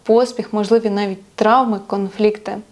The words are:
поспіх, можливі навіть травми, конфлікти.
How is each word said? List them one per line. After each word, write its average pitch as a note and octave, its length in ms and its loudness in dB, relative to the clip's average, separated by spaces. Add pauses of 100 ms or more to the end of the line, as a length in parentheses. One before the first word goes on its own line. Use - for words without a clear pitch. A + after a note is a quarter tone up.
поспіх, A#3 500 0
можливі G#3+ 380 0
навіть G3 340 -4 (100)
травми, A3 520 2
конфлікти. G3+ 680 -2 (160)